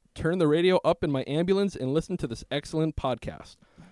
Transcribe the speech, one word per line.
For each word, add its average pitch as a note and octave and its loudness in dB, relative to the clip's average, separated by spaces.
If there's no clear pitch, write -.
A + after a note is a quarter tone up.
turn E3 -2
the E3 4
radio F3 6
up F3 0
in D#3+ 0
my C3+ -2
ambulance, F#3 0
and C3 -4
listen D#3+ -2
to D#3 -4
this A2+ -8
excellent D#3 -2
podcast. - -6